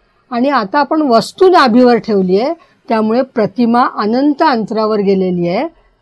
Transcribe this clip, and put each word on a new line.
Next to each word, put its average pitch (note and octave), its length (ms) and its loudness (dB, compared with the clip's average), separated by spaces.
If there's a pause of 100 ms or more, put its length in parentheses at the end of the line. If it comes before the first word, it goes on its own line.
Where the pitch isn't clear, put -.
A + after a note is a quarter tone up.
(300)
आणि B3 180 -2
आता B3+ 300 -2
आपण D#4 240 0
वस्तू C4+ 460 0
नाभीवर B3 480 4
ठेवली G3 440 0
आहे, C#4+ 120 -2 (360)
त्यामुळे A3 340 0
प्रतिमा A#3+ 640 0 (120)
अनंत C4+ 460 0
अंतरावर A3 560 -2
गेलेली F#3 500 0
आहे, A3+ 180 -2 (360)